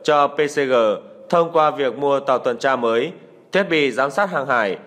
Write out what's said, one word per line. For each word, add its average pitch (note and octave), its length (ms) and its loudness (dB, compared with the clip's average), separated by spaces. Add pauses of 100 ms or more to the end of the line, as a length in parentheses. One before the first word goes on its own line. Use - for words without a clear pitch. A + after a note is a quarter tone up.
cho D3 240 2
P C#3 100 -6
C D3 180 -2
G C3+ 180 0 (560)
thông E3+ 220 0
qua D#3 200 2
việc C3+ 260 -4
mua C#3 220 0
tàu C3 200 0
tuần A#2+ 180 -4
tra C3+ 180 0
mới, A#2+ 360 0 (400)
thiết F#3+ 180 2
bị D3 220 2
giám C3 200 -2
sát G3 200 -2
hàng C#3+ 160 -4
hải G#2+ 400 0